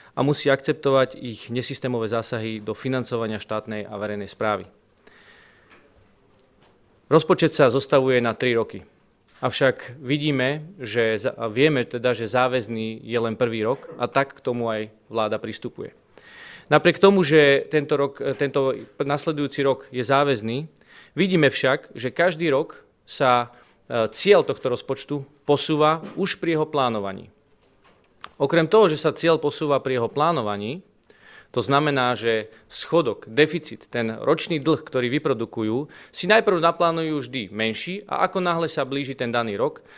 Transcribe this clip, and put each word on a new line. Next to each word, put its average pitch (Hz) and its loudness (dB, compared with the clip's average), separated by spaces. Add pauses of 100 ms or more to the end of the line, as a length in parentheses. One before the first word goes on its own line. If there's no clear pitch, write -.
(120)
a - -8
musí 143 2
akceptovať 135 2
ich 117 -12
nesystémové 123 -4
zásahy 110 -4
do 104 -8
financovania 117 -4
štátnej 107 -8
a 107 -12
verejnej 101 -8
správy. 104 -4 (2500)
Rozpočet 160 4
sa 127 6
zostavuje 131 2
na 113 -2
tri 127 0
roky. 110 -2 (560)
Avšak 127 0
vidíme, 147 -2
že 113 0
za-, 110 -4
a 113 -6
vieme 127 2
teda, 123 0
že 110 -4
záväzný 113 -2
je 113 -6
len 113 -2
prvý 113 0
rok 127 -4
a 120 -2
tak 139 0
k - -20
tomu 120 -4
aj 110 -6 (160)
vláda 107 -2
pristupuje. - -12 (720)
Napriek 151 4
tomu, 196 8
že 143 6
tento 151 0
rok, 139 -2 (160)
tento 135 0 (240)
nasledujúci 143 -2
rok 135 0
je 123 -6
záväzný, 135 0 (480)
vidíme 170 4
však, - 0
že 120 -6
každý 170 0
rok - -2 (240)
sa, 123 2 (400)
e, 117 -2
cieľ 185 4
tohto 135 -4
rozpočtu 131 -6 (240)
posúva 151 2 (160)
už 190 -2
pri 160 -2
jeho 151 -2
plánovaní. 104 -4 (1080)
Okrem 160 2
toho, 202 6
že 151 -2
sa 147 0
cieľ 165 2
posúva 147 -2
pri 127 -2
jeho 110 -2
plánovaní, 131 -2 (720)
to 120 0
znamená, 135 0
že 110 -2 (160)
schodok, 135 -2
deficit, 151 -2
ten 113 -4
ročný 151 0
dlh, 143 0
ktorý 123 -2
vyprodukujú, 117 -2 (240)
si - -8
najprv 208 4
naplánujú 165 0
vždy 117 -8
menší 110 -4
a - -2
ako 185 -4
náhle 165 -2
sa 151 -4
blíži 135 -6
ten 120 -4
daný 113 -2
rok, 131 -4 (120)